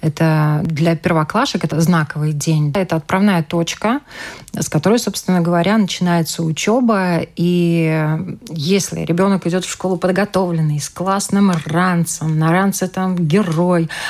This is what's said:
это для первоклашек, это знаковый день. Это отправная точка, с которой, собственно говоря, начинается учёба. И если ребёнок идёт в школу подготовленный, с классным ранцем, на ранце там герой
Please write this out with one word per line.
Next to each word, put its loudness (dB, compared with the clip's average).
это 2
для 0
первоклашек, 0
это -2
знаковый 0
день. 0
Это -2
отправная 2
точка, -2
с -4
которой, 2
собственно -2
говоря, 2
начинается 0
учёба. 2
И 2
если -2
ребёнок 0
идёт -2
в -10
школу -4
подготовленный, 0
с -8
классным 0
ранцем, 0
на 2
ранце 0
там -2
герой 2